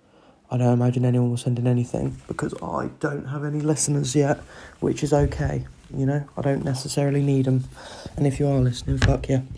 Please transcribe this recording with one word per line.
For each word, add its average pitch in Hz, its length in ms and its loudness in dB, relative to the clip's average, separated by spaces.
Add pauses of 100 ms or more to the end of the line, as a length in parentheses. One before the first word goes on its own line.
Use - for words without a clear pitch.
(500)
I 123 80 0
don't 123 160 4
imagine 123 320 2
anyone 123 240 4
will 120 80 -2
send 123 200 0
in 123 80 0
anything 123 520 0 (100)
because - 240 -4 (100)
I 156 280 -4 (100)
don't 143 240 -4
have 139 180 -6
any 147 180 -4
listeners 147 540 0
yet, 143 220 4 (440)
which - 220 0
is 143 80 0
okay. 143 540 2 (300)
You 135 100 -2
know, 143 220 0 (100)
I - 60 -6
don't 139 200 0
necessarily 139 600 0
need 135 260 2
'em. 131 160 2 (520)
And 143 100 2
if 131 120 0
you 147 80 2
are 139 140 2
listening, 127 380 0
fuck 131 320 0
yeah. 135 100 2 (180)